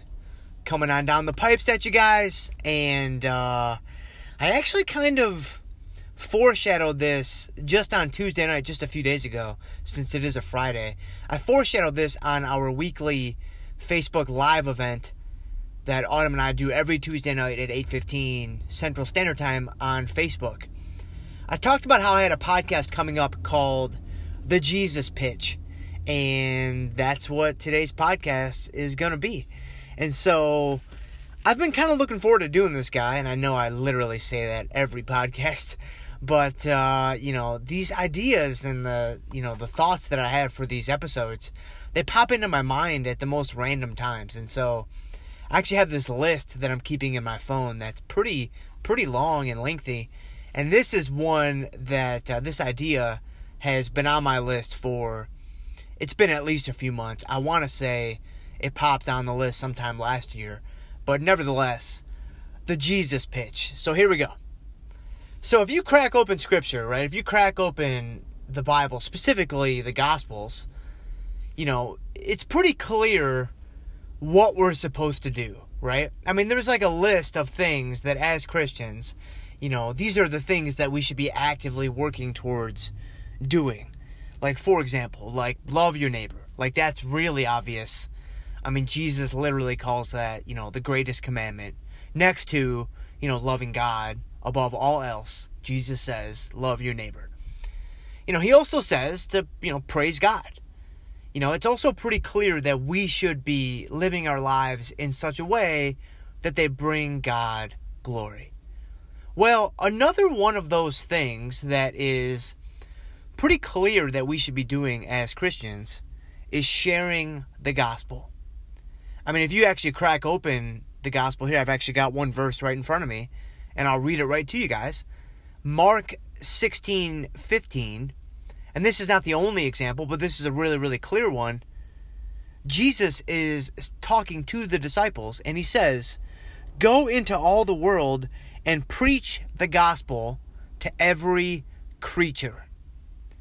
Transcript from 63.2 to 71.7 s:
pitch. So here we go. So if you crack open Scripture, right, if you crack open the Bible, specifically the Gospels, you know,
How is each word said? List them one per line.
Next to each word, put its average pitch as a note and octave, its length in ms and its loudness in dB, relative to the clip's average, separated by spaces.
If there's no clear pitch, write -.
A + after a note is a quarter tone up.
pitch. - 500 -6
So D#3+ 180 -2
here G3 160 8
we F3 80 6
go. C#3+ 160 0
So A3 220 6
if G3 80 0
you E4+ 100 2
crack C#4 320 6
open G3 240 4
Scripture, C3+ 480 0
right, B2+ 180 0
if D3 120 -4
you G#3+ 80 -4
crack G3 360 4
open C3 640 -2
the C3+ 140 -6
Bible, C#3 380 4
specifically C#3 840 0
the A#2+ 100 -6
Gospels, B2 760 -2
you D#3 100 -4
know, B2 320 0